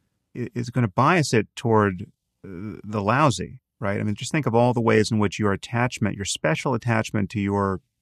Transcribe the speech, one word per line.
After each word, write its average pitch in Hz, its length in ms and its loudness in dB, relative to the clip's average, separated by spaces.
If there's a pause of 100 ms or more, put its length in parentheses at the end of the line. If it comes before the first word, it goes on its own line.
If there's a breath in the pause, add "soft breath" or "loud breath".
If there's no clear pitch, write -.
(380)
i-, 123 160 -6
is 120 160 -6
gonna 120 200 0
bias 147 440 2
it 110 220 2
toward, 101 480 2 (420)
uh, 95 380 -12
the 107 180 -4
lousy, 110 580 2 (200)
right? 104 200 -2
I 107 40 -2
mean, 107 100 -2
just - 180 -8
think 151 140 -2
of 117 80 0
all 120 200 4
the 120 80 0
ways 110 300 4
in 110 60 0
which 104 220 0
your 104 120 0
attachment, 110 640 -2
your 98 100 -8
special 156 500 -2
attachment 110 560 -2
to 107 80 -4
your 98 420 0 (200)